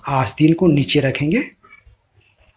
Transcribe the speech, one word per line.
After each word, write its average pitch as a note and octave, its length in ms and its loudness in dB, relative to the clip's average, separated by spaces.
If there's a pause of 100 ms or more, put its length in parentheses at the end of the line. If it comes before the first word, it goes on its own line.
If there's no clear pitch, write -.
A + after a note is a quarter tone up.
(100)
आस्तीन C#3+ 440 0
को F3+ 140 0
नीचे C#3+ 320 2
रखेंगे। D3+ 480 -2 (1080)